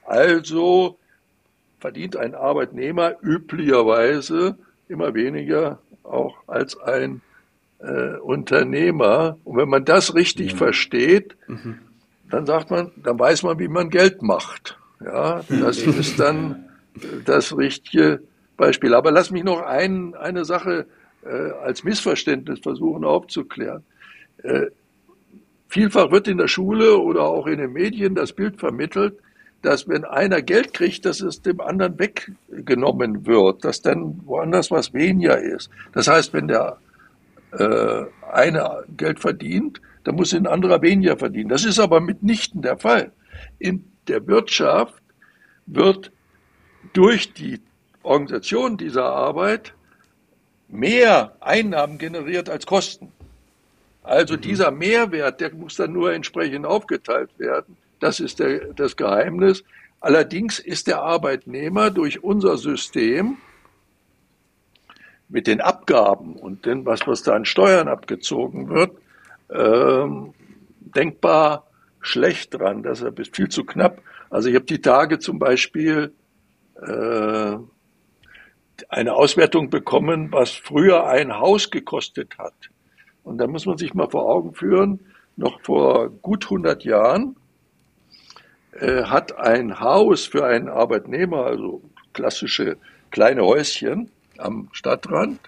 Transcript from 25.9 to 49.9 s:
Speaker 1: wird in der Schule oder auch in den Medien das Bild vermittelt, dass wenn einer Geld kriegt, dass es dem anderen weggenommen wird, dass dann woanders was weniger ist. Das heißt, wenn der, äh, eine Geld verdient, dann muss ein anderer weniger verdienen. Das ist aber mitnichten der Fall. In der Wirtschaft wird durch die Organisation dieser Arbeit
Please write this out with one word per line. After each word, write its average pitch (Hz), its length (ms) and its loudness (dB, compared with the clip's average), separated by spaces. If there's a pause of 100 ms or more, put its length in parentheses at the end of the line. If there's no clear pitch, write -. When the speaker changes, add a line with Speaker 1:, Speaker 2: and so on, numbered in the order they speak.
Speaker 1:
wird 196 180 4
in 185 80 0
der 175 100 2
Schule 214 500 4
oder 170 260 2
auch 156 240 0
in 156 100 -2
den 131 160 -6
Medien 196 420 -2
das 160 180 -4
Bild 196 260 -6
vermittelt, 185 600 -4 (420)
dass 147 260 0
wenn 156 160 -2
einer 175 380 0
Geld 175 320 0
kriegt, - 320 -2
dass 180 160 -2
es 175 200 -8
dem 180 200 -2
anderen 185 380 -4
weggenommen 123 1300 -2
wird, 101 380 4
dass - 180 -4
dann 160 440 -2
woanders 160 460 -2
was 156 220 -2
weniger 160 460 2
ist. - 300 -8 (240)
Das - 140 0
heißt, 156 260 4
wenn 151 160 -2
der, - 280 0 (760)
äh, 110 500 0 (280)
eine 151 520 0 (140)
Geld 156 220 -4
verdient, 180 640 -4 (220)
dann 156 120 -2
muss 175 180 0
ein 180 140 0
anderer 175 340 4
weniger 180 360 4
verdienen. 107 320 -6
Das 135 160 0
ist 220 140 0
aber 165 220 6
mitnichten 202 600 -2
der 127 160 -4
Fall. - 360 0 (440)
In 185 280 -6 (240)
der 110 180 -2
Wirtschaft 202 720 0 (640)
wird 190 460 0 (800)
durch 196 420 4
die 139 280 -12 (400)
Organisation 147 760 -2
dieser 131 300 -4
Arbeit 147 680 -2 (960)